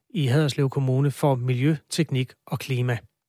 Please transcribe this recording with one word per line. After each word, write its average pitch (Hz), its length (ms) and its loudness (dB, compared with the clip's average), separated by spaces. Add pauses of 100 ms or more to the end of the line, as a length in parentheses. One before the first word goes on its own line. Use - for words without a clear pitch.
(140)
i 151 120 0
Haderslev 139 440 2
Kommune 135 400 2
for 139 240 0
Miljø, 127 420 0 (140)
Teknik 131 420 -2 (140)
og - 120 -6
Klima. 123 400 -2 (300)